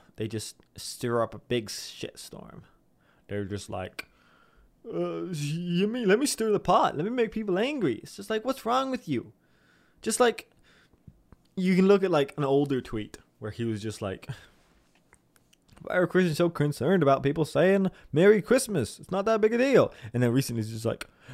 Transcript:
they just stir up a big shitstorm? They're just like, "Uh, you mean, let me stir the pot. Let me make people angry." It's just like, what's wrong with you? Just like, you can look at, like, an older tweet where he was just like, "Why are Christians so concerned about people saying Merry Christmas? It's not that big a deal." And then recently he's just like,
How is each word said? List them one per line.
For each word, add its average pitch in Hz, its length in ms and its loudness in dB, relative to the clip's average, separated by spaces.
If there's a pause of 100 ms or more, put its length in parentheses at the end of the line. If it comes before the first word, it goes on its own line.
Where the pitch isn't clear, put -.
(160)
they 110 100 -6
just 107 300 -10 (200)
stir 120 460 -4
up 110 100 -4
a 107 60 -14
big 113 300 -4
shitstorm? - 920 -14 (680)
They're 101 160 -6
just 98 260 -10
like, 92 380 -10 (760)
"Uh, 170 460 -6
you 175 560 -2
mean, 226 220 -2
let 190 100 6
me 277 80 0
stir 220 240 -2
the 202 80 2
pot. 180 380 2
Let 147 80 -2
me 214 80 -4
make 240 180 0
people 208 260 -4
angry." 220 460 -2
It's - 140 -18
just 202 140 -10
like, 220 140 -4
what's 262 220 -4
wrong 262 240 0
with 254 180 -6
you? 117 240 -4 (720)
Just 220 160 -2
like, 233 320 2 (1040)
you 185 220 2
can 185 100 6
look 196 160 6
at, 190 80 0
like, 147 260 2
an 147 60 -4
older 139 380 2
tweet 107 380 -8 (200)
where 107 140 -10
he 117 120 -6
was 110 160 -2
just 110 220 -8
like, 98 260 -8 (1500)
"Why - 140 -6
are 180 120 2
Christians 180 300 2
so 175 120 2
concerned 151 520 0
about 135 200 4
people 147 220 0
saying 185 480 2 (200)
Merry 196 300 6
Christmas? 208 560 0
It's - 140 -16
not 190 140 -2
that 220 140 2
big 214 140 2
a 233 40 2
deal." 247 340 4 (200)
And 120 80 0
then 120 120 4
recently 120 300 0
he's 110 100 -8
just 113 120 -8
like, 113 220 -4 (280)